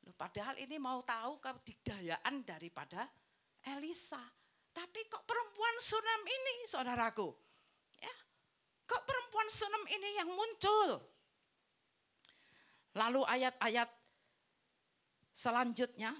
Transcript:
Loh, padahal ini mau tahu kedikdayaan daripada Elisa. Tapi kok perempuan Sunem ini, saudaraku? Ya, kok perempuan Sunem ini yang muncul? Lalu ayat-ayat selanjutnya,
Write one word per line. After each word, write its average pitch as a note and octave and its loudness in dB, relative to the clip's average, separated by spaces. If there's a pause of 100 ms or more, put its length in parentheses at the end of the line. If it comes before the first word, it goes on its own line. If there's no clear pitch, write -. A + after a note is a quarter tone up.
Loh, F3+ -20
padahal G#3 -6
ini C#4 -8
mau B3+ -4
tahu B3 -4
kedikdayaan A3+ -4
daripada E3+ -10 (560)
Elisa. C#4+ -4 (500)
Tapi F4+ -10
kok - -10
perempuan A4+ 0
Sunem A4 4
ini, B4 -2
saudaraku? A#3 0 (640)
Ya, - -10 (680)
kok A#4 0
perempuan A#4+ 0
Sunem G#4 6
ini G4+ -2 (120)
yang E4 -2
muncul? G#4 4 (2000)
Lalu B3 4
ayat-ayat A#3+ 2 (1400)
selanjutnya, A#3+ 0